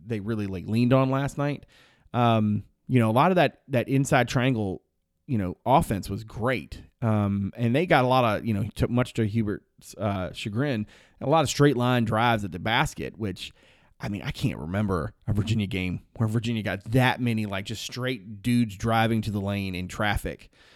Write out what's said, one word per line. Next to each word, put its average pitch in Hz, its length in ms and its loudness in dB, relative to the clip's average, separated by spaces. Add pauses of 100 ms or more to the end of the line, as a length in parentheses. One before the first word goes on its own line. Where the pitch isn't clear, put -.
they 110 140 -4
really, 107 260 -4
like, 90 200 -6
leaned 120 260 2
on 131 180 4
last 135 280 -2
night. 143 280 -4 (480)
Um, 110 500 4 (220)
you 127 140 4
know, 110 100 4
a - 20 0
lot 151 200 4
of 185 40 0
that, - 320 2
that 127 200 0
inside 135 400 2
triangle, 113 540 0 (440)
you 120 120 -2
know, 90 180 -2 (100)
offense 123 420 2
was 98 140 -6
great. 110 600 -6 (200)
Um, 101 540 0
and 120 180 0
they 156 100 2
got 156 200 4
a 127 40 2
lot 127 160 4
of, 104 220 0
you 113 80 0
know, 104 220 -2
to, 117 100 0
much 120 280 0
to 113 120 0
Hubert's, 104 720 -4
uh, 98 340 -4
chagrin, 113 540 -4 (340)
a 135 80 -6
lot 156 140 4
of 127 60 0
straight 143 280 4
line 123 280 2
drives 110 400 2
at 87 80 -8
the 90 60 -8
basket, 107 600 -2
which, 95 340 -8 (460)
I 127 100 -8
mean, 101 140 -6
I 143 80 -6
can't 92 280 -4
remember 90 560 -2 (120)
a 107 60 0
Virginia 104 340 0
game 92 360 -4 (140)
where 113 120 0
Virginia 113 340 -2
got 98 300 -4
that 127 280 2
many, 110 260 0
like, 98 180 -6
just 107 180 -10
straight 113 600 -8
dudes 120 340 2
driving 113 460 2
to 107 80 -6
the 104 100 -2
lane 98 340 -2
in 90 140 -6
traffic. - 640 -4 (260)